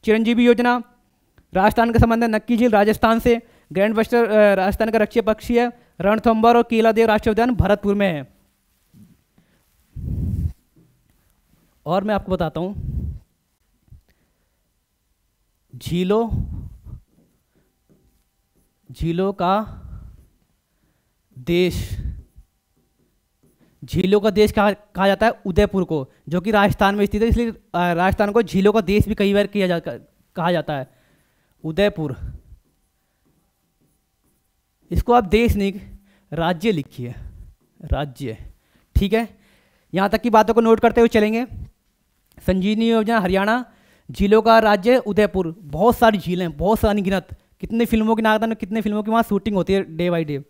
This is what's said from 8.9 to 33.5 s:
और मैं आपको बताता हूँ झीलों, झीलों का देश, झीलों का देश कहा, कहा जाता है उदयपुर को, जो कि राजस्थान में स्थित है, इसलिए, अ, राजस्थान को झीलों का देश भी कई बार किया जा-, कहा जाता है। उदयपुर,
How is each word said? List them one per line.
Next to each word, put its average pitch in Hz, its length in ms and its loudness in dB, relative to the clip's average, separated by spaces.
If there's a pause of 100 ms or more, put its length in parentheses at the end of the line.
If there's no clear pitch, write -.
और 185 180 -2
मैं 214 120 -2
आपको 190 160 -6
बताता 170 280 -4
हूँ - 380 -8 (2750)
झीलों, 185 540 -2 (2500)
झीलों 170 420 -4
का 196 500 -4 (1500)
देश, 170 600 -2 (1900)
झीलों 190 340 0
का 208 100 0
देश 208 220 2
कहा, 202 220 0
कहा 190 340 -4
जाता 196 180 0
है - 200 -2
उदयपुर 196 380 0
को, 147 280 -6 (180)
जो 175 120 -2
कि 214 100 -4
राजस्थान 202 440 2
में 208 100 0
स्थित 208 160 -4
है, 226 60 2
इसलिए, 226 240 0
अ, - 60 -16 (180)
राजस्थान 180 560 0
को 233 100 2
झीलों 196 320 2
का 220 80 2
देश 202 260 2
भी 208 80 -4
कई 202 180 0
बार 202 140 2
किया 202 200 -2
जा-, 165 320 -4 (360)
कहा 175 160 -2
जाता 156 260 -2
है। 131 140 -10 (720)
उदयपुर, 160 540 -2 (2750)